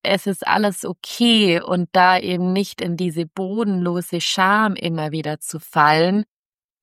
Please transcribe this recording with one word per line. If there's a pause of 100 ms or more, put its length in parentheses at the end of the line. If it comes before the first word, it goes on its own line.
es
ist
alles
okay
und
da
eben
nicht
in
diese
bodenlose
Scham
immer
wieder
zu
fallen, (580)